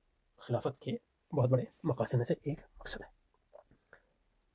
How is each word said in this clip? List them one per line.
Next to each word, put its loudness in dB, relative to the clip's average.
खिलाफत -2
के -4
बहुत 4
बड़े 2
मकासद 2
में 2
से 0
एक -4
मकसद -4
है। -20